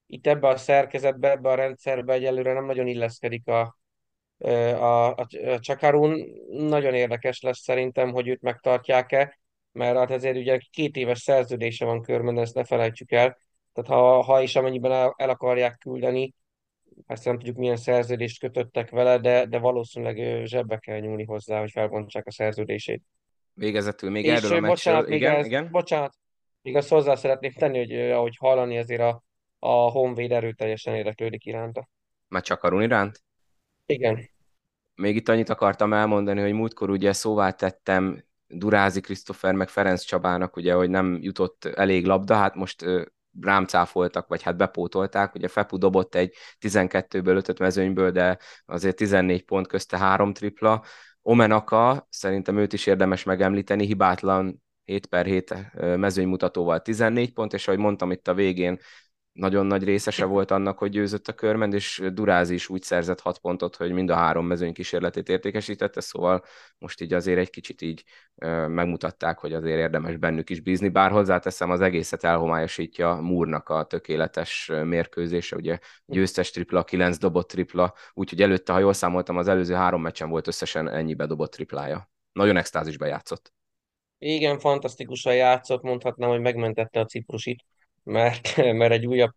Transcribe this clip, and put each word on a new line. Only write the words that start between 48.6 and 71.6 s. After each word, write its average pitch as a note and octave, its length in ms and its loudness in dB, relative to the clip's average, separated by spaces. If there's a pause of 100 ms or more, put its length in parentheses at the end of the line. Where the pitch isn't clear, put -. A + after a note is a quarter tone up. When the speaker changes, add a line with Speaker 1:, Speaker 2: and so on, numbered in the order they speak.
Speaker 2:
azért F2+ 300 -2
tizennégy F#2 480 2
pont, F#2+ 220 -2
közte F#2+ 320 -4
három G2 340 2
tripla. A2 520 0 (380)
Omenaka, A2+ 880 4
szerintem G2 480 -2
őt G#2 140 0
is - 140 -4
érdemes F#2+ 360 2
megemlíteni, G2 640 0
hibátlan F#2+ 760 2 (220)
hét G2 220 -6
per F2+ 200 0
hét, F#2 280 0 (200)
ö, F2 220 0
mezőnymutatóval F#2 840 0
tizennégy A#2 500 0
pont, G#2+ 200 -6
és - 160 -6
ahogy G2 120 2
mondtam G2+ 300 0
itt - 180 -6
a F2+ 60 2
végén, F2+ 440 0 (540)
nagyon F#2+ 340 0
nagy G2 180 0
részese G2+ 400 0
volt F#2+ 260 0
annak, G2 280 0
hogy G2+ 120 -4
győzött G2+ 380 -4
a A2 40 -6
Körmend, G#2+ 420 0
és G2 280 -6 (100)
Durázi F2+ 420 2
is F2 140 -6
úgy F#2 140 -8
szerzett F2 380 -2
hat - 180 -4
pontot, F2 380 -6
hogy F2 160 -4
mind F2+ 180 0
a E2+ 40 2
három E2+ 320 2
mezőny F2 260 -2
kísérletét F2 560 -4
értékesítette, G2+ 720 -4
szóval F2+ 440 -2 (340)
most - 220 -14
így E2+ 120 -6
azért F2+ 260 2
egy F2+ 120 0
kicsit - 320 -16
így, E2 220 -8 (300)
ö, E2 340 -4
megmutatták, E2+ 720 -4
hogy D#2+ 140 -10
azért D#2+ 260 -2
érdemes E2 380 -2
bennük D#2+ 340 -2
is F2 100 -8
bízni, F#2 280 0
bár F#2+ 220 2
hozzáteszem, F#2 600 0